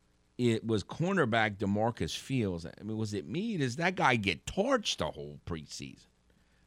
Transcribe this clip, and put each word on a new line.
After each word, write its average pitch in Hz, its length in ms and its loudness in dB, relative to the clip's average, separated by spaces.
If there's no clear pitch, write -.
it 117 280 2
was 110 160 2
cornerback 120 760 2
DeMarcus 104 600 0
Fields. 98 480 -2
I - 180 -14
mean, 107 120 -6
was 107 180 -2
it 82 140 -4
me? 190 300 -4
Does 127 180 0
that 175 200 0
guy 147 200 6
get 98 300 0
torched 240 520 0
the 80 100 0
whole 73 380 -10
preseason? 71 600 -10